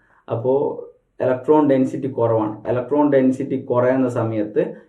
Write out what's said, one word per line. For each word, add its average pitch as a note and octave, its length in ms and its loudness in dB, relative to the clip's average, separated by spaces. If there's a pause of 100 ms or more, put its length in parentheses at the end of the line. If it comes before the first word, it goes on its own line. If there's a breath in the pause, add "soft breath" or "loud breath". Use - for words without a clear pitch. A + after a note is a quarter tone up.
(300 soft breath)
അപ്പോ B2+ 540 -2 (360)
ഇലക്ട്രോൺ C#3 480 2
ഡെൻസിറ്റി C3 400 0
കുറവാണ്. A2+ 600 -2
ഇലക്ട്രോൺ C#3+ 440 0
ഡെൻസിറ്റി C3 480 2
കുറയുന്ന B2+ 480 0
സമയത്ത് A2+ 680 -2 (140 loud breath)